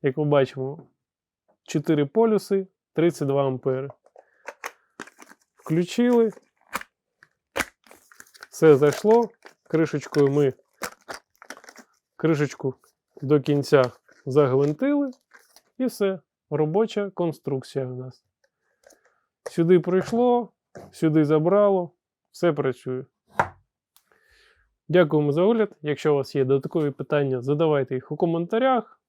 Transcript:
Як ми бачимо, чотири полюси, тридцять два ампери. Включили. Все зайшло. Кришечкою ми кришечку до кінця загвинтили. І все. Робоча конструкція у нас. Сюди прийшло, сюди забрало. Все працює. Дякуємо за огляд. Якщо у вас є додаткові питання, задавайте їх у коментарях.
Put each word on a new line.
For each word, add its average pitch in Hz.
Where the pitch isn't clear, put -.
Як 139
ми 151
бачимо, 139
чотири 147
полюси, 202
тридцять 160
два 139
ампери. 131
Включили. 226
Все 156
зайшло. 147
Кришечкою 151
ми 139
кришечку 147
до 143
кінця 143
загвинтили. 147
І 254
все. 196
Робоча 196
конструкція 143
у 127
нас. 127
Сюди 170
прийшло, 233
сюди 156
забрало. 180
Все 170
працює. 131
Дякуємо 151
за 156
огляд. 214
Якщо 147
у -
вас 139
є 135
додаткові 139
питання, 135
задавайте 143
їх -
у 151
коментарях. 220